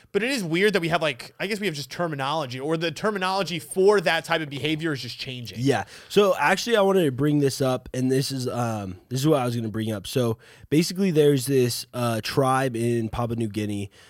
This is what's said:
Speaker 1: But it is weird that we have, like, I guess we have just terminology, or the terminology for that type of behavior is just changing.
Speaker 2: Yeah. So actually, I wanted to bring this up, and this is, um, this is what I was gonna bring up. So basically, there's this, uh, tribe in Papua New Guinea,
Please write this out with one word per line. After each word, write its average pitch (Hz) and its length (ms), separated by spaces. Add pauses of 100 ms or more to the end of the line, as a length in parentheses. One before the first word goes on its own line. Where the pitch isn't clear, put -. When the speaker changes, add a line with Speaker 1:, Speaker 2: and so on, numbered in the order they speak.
(120)
Speaker 1:
But 196 100
it 247 80
is 254 140
weird 180 300
that 196 60
we 165 100
have, 165 120
like, 147 380
I 185 80
guess 208 100
we 208 80
have 165 80
just 143 160
terminology, 143 680
or 156 160
the 165 160
terminology 190 680
for 190 440
that 165 220
type 165 160
of 156 80
behavior 151 440
is 131 100
just 120 160
changing. 123 420
Speaker 2:
Yeah. 123 240 (240)
So 208 280
actually, 226 400
I 208 60
wanted 196 240
to 139 60
bring 147 280
this 139 200
up, 127 320
and 127 200
this 135 180
is, 131 160
um, 110 500 (120)
this 127 100
is 135 80
what 151 140
I 123 40
was 120 120
gonna 113 140
bring 110 200
up. 101 160
So 120 320 (320)
basically, 180 400
there's 147 360
this, 127 460
uh, 120 300
tribe 131 540
in 117 320
Papua 117 280
New 113 120
Guinea, 104 420 (200)